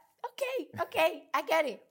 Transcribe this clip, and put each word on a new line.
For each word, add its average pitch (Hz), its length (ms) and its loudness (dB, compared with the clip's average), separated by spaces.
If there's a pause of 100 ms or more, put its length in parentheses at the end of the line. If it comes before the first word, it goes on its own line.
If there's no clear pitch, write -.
(320)
"Okay, 508 500 -4
okay, 320 400 2 (100)
I 294 100 2
get 320 240 2
it." 226 240 -8